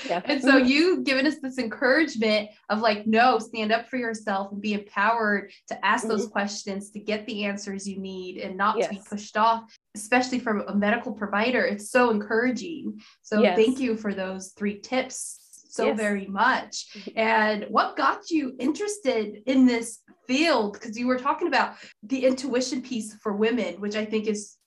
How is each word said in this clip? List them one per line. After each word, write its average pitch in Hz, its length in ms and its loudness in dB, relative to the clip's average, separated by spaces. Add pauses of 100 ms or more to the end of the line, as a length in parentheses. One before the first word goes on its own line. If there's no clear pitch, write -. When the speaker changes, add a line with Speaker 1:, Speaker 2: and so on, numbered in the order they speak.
Speaker 1:
Yeah. 175 160 0
Speaker 2:
And 269 160 0
so 262 120 6
Speaker 1:
Mm-hmm. 262 140 6
Speaker 2:
you 294 360 4
giving 262 240 2
us 302 140 0
this 262 180 -6
encouragement 226 920 2 (200)
of, 214 120 0
like, 214 240 0
no, 226 320 6
stand 220 340 -4
up 226 160 2
for 262 100 -6
yourself 214 540 -4
and 202 100 -10
be 208 120 -2
empowered 202 800 0 (160)
to - 180 -6
ask 226 220 2
those 220 160 0
Speaker 1:
Mm-hmm. - 80 -8
Speaker 2:
questions, 202 600 -6
to 208 80 -14
get 208 280 -6
the 208 180 -6
answers 196 420 -8
you 190 120 -8
need 185 380 -10
and 190 200 -10
not 202 240 0
to 175 80 0
be 208 60 -8
Speaker 1:
Yes. - 120 -16
Speaker 2:
pushed - 300 -8
off, 220 240 4 (320)
especially 254 460 0
from 214 280 -2
a 196 80 -6
medical 214 380 0
provider. 214 520 0
It's 208 260 -6
so 247 180 6
encouraging. 214 880 -2 (220)
So 214 220 2
Speaker 1:
Yes. 196 140 6
Speaker 2:
thank 247 220 4
you 233 160 0
for 214 200 -4
those 190 420 -8
three 202 220 -4
tips - 600 -6 (300)
so 220 180 -2
Speaker 1:
Yes. 220 100 2
Speaker 2:
very 202 300 -2
much. 208 460 0 (200)
Speaker 1:
Mm-hmm. 202 260 -8
Speaker 2:
And 214 500 2
what 339 260 0
got 302 360 -2
you 277 280 -2
interested 254 880 -2
in 262 180 8
this 233 340 2 (280)
field? 254 520 2
'Cause 214 180 -12
you 247 100 -4
were 254 100 2
talking 302 300 -2
about 240 280 0 (280)
the 254 220 -2
intuition 254 580 0
piece 220 320 -8
for 214 180 -6
women, 202 480 0
which 208 140 -4
I 214 100 -2
think 214 220 -2
is - 400 -6